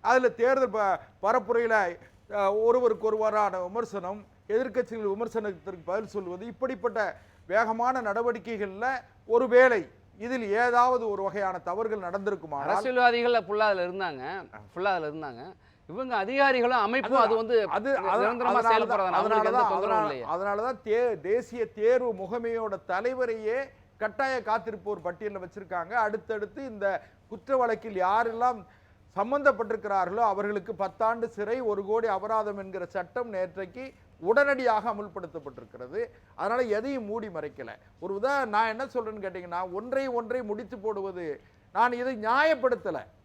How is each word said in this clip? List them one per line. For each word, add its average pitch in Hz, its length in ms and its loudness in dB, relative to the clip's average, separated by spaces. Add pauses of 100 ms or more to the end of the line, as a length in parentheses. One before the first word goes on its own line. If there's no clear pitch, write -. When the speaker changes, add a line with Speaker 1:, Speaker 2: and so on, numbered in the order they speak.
Speaker 1:
அதுல 247 280 4
தேர்தல் 254 420 2
ப-, 196 300 0 (220)
பரப்புரையில, 220 760 2 (320)
அஹ், 202 320 0
ஒருவருக்கு 233 440 4
ஒருவரான 214 540 2
விமர்சனம், 196 640 -6 (240)
எதிர்க்கட்சிகள் 226 680 0
விமர்சனத்திற்கு 196 720 -6
பதில் 196 220 -4
சொல்வது, 185 400 -8
இப்படிப்பட்ட 233 720 -4 (300)
வேகமான 226 560 2
நடவடிக்கைகள்ல 220 840 -2 (380)
ஒருவேளை 240 600 6 (300)
இதில் 226 340 -4
ஏதாவது 240 580 4
ஒரு 196 120 -4
வகையான 190 360 -2
தவறுகள் 202 520 -4
நடந்திருக்குமானால் 170 600 -4
Speaker 2:
அரசியல்வாதிகள் 240 640 2
ஃபுல்லா 208 260 0
அதுல 196 300 2
இருந்தாங்க, 175 680 -6
Speaker 1:
ஆ. 104 60 -16 (140)
Speaker 2:
ஃபுல்லா 180 100 -4
அதுல 175 260 0
இருந்தாங்க. 147 440 -12 (340)
இவங்க 247 280 -6
அதிகாரிகளும் 254 640 2
அமைப்பும் 233 380 0
Speaker 1:
அது, 233 100 6
Speaker 2:
அது 220 100 4
வந்து 220 320 2
Speaker 1:
அது, 214 280 0
அது, 196 300 2
Speaker 2:
நிரந்தரமா 240 120 0
Speaker 1:
அதனால 240 240 2
தான், 226 100 4
Speaker 2:
செயல்படுறதால 208 400 2
அவங்களுக்கு 214 240 2
Speaker 1:
அதனால 214 120 4
Speaker 2:
எந்த 240 100 2
Speaker 1:
தான், 226 120 2
Speaker 2:
தொந்தரவும் 190 140 0
Speaker 1:
அதனால, 220 160 2
Speaker 2:
இல்லையே. 143 220 -2
Speaker 1:
அதனால 196 400 -2
தான் 247 220 -2
தே-, 220 360 0
தேசிய 226 460 -2
தேர்வு 240 480 2
முகமையோட 220 640 -4 (100)
தலைவரையே 233 800 -2 (280)
கட்டாய 254 480 -2
காத்திருப்போர் 208 600 -4
பட்டியல்ல 190 400 -6
வச்சிருக்காங்க. 180 480 -8
அடுத்தடுத்து 220 760 -2
இந்த 196 360 -2 (260)
குற்ற 262 280 -4
வழக்கில் 220 460 0
யாரெல்லாம் 226 640 2 (520)
சம்பந்தப்பட்டிருக்கிறார்களோ 208 1000 0
அவர்களுக்கு 202 560 0
பத்தாண்டு 226 540 -2
சிறை, 220 320 -4
ஒரு 208 240 -2
கோடி 220 220 0
அபராதம் 208 520 -2
என்கிற 190 280 -8
சட்டம் 208 460 -6
நேற்றைக்கு 185 600 -8 (240)
உடனடியாக 240 760 4
அமுல்படுத்தப்பட்டிருக்கிறது. 156 1120 -10 (280)
அதனால 220 280 -2
எதையும் 233 420 -2
மூடி 214 240 -6
மறைக்கல. 151 400 -10 (300)
ஒரு 190 160 -6
உதா-, 262 300 0
நான் 220 240 2
என்ன 220 160 -4
சொல்றேன்னு 214 400 -6
கேட்டீங்கன்னா, 180 480 -6
ஒன்றை 254 360 -2
ஒன்றை 240 340 -2
முடித்து 214 360 -8
போடுவது, 190 600 -6 (320)
நான் 233 200 4
இதை 247 240 -2
நியாயப்படுத்தல. 233 880 0 (200)